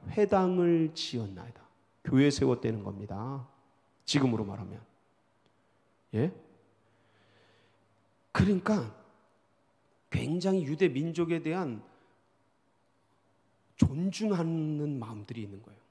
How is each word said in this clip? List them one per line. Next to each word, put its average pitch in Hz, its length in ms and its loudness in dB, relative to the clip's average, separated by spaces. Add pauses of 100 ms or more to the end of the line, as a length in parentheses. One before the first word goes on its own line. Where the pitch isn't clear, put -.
(100)
회당을 180 840 4
지었나이다. 107 680 -8 (420)
교회 139 260 6
세웠다는 123 520 0
겁니다. 101 640 -8 (580)
지금으로 120 400 2
말하면. 98 360 -10 (1300)
예? 143 180 2 (2000)
그러니까 185 600 2 (1160)
굉장히 180 540 0
유대 156 240 2
민족에 165 520 0
대한 151 420 -4 (1900)
존중하는 160 1200 0
마음들이 110 440 -10
있는 98 200 -14
거예요. - 160 -20 (120)